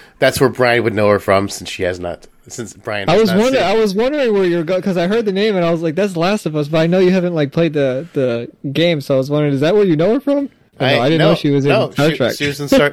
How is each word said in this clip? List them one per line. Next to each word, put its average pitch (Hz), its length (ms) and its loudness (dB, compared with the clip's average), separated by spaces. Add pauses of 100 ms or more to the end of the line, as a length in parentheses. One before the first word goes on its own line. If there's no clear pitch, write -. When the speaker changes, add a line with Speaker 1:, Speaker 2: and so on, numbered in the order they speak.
(180)
Speaker 1:
that's 131 240 0
where 131 80 4
Brian 120 340 0
would 110 100 -2
know 104 140 2
her 101 100 4
from, 98 300 0
since - 220 -12
she 92 140 -6
has 90 140 -4
not, 87 280 -10 (220)
since 113 260 -12
Brian 104 340 -8
Speaker 2:
I 160 40 2
Speaker 1:
has 208 100 4
Speaker 2:
was 202 80 2
Speaker 1:
not 180 80 2
Speaker 2:
wonder-, 254 220 2
Speaker 1:
seen 175 60 0
Speaker 2:
I 208 120 0
was 208 160 0
wondering 254 400 0
where 190 100 2
you're 170 200 0
go-, 185 180 -2
'cause 185 160 -2
I 175 80 0
heard 220 180 0
the 202 80 -2
name 196 240 0
and 175 80 0
I 170 60 0
was 165 100 -2
like, 165 140 -4
"That's 190 180 -2
The 165 80 -4
Last 196 240 -2
of 156 100 -4
Us," 147 140 -2
but 160 120 0
I 165 60 2
know 180 120 2
you 185 140 4
haven't, 180 220 0
like, 147 180 0
played 165 200 0
the, 139 400 -2
the 123 400 -2 (200)
game, 160 280 0
so 139 140 -2
I - 20 4
was 135 140 0
wondering, 147 240 0
is 131 60 0
that 165 140 2
where 208 120 4
you 160 100 2
know 180 160 2
her 269 80 0
from? 277 300 -2 (300)
Oh, 131 60 0
no, 131 140 2
I 127 80 2
didn't 160 120 2
Speaker 1:
no, 156 100 4
Speaker 2:
know 170 40 4
she 151 140 -2
was 139 160 2
in 147 60 2
Speaker 1:
no, 180 220 2
Speaker 2:
Star 147 180 2
Speaker 1:
she, 143 80 -4
Speaker 2:
Trek. 120 180 0
Speaker 1:
she 143 100 -4
was 139 140 -4
in 143 80 -6
Star, 147 240 4